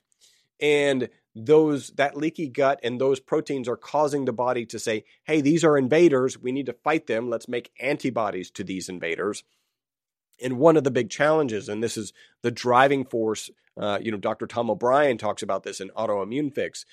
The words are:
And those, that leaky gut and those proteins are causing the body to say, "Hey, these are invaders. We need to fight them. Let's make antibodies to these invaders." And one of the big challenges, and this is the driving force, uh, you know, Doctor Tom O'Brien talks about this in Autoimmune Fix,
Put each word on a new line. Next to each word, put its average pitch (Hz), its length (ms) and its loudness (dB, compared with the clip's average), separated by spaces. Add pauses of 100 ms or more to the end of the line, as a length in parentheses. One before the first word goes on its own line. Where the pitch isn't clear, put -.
(580)
And 143 520 2 (240)
those, 147 640 4
that 139 200 0
leaky 156 320 -4
gut 135 340 2
and 120 160 -4
those 135 220 0
proteins 143 480 -4
are 120 80 -4
causing 143 480 -2
the 123 80 -2
body 123 340 -2
to 110 120 -12
say, 107 260 -4 (200)
"Hey, 156 160 2
these 147 240 4
are 151 120 6
invaders. 135 640 4
We 127 140 -6
need 135 140 -6
to 123 60 -4
fight 156 360 -2
them. 117 200 -2
Let's 113 200 -4
make 123 320 -6
antibodies 113 720 -4
to - 100 -10
these 92 260 -8
invaders." 87 540 -4 (960)
And 127 180 -4
one 160 180 6
of 143 80 2
the 139 60 0
big 120 200 0
challenges, 147 580 0
and 104 140 -6
this 113 140 -4
is 107 160 -8 (300)
the 127 80 -2
driving 127 560 2
force, 110 440 -4 (280)
uh, 101 240 -2
you 113 80 -6
know, 107 80 -6
Doctor 107 280 -6
Tom 117 220 -4
O'Brien 123 480 2
talks 104 260 -6
about 98 200 -4
this 98 180 -10
in 95 100 -12
Autoimmune 110 640 -4
Fix, 90 380 -6